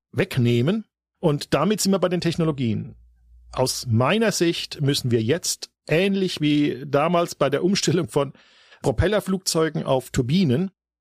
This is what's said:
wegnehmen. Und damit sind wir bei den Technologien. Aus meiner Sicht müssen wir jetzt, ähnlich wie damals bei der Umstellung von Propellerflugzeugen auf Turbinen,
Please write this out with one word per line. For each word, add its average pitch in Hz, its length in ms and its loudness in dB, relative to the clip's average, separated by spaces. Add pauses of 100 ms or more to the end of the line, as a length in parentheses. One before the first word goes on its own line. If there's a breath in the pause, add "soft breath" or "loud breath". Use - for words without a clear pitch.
(140)
wegnehmen. 123 720 0 (360)
Und 147 320 0
damit 170 280 2
sind 190 100 2
wir 196 80 2
bei 180 80 2
den 175 140 -2
Technologien. 139 760 -2 (560)
Aus - 380 -2
meiner 170 420 2
Sicht - 480 -2
müssen 139 320 -2
wir 117 100 4
jetzt, - 480 -4 (160)
ähnlich 190 540 0
wie 147 480 0
damals 165 480 0
bei 139 140 0
der 139 160 0
Umstellung 180 420 0
von 139 240 -2 (500 soft breath)
Propellerflugzeugen 160 1040 0
auf 131 280 -2
Turbinen, 143 600 2 (300)